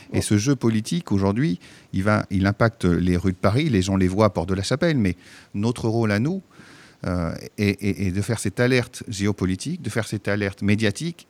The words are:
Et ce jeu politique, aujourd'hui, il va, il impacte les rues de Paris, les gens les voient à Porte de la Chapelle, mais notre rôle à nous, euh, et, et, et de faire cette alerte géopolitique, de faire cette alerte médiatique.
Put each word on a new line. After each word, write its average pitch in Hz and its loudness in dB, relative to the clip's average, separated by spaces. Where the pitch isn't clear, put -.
Et 101 0
ce 104 2
jeu 123 2
politique, 117 -2
aujourd'hui, 107 0
il 95 0
va, 107 2
il 95 2
impacte 107 0
les 90 4
rues 92 0
de 87 -4
Paris, 131 2
les 98 4
gens 95 0
les 95 4
voient 101 4
à 104 4
Porte 87 -4
de 95 0
la 98 -2
Chapelle, 156 0
mais 92 2
notre 117 -2
rôle 110 0
à 101 2
nous, 175 -2
euh, 90 -2
et, 101 2
et, 98 -2
et - -2
de 95 -2
faire 107 -2
cette - -4
alerte 123 0
géopolitique, 98 -2
de - -8
faire 104 -4
cette 107 -8
alerte 101 -4
médiatique. 104 0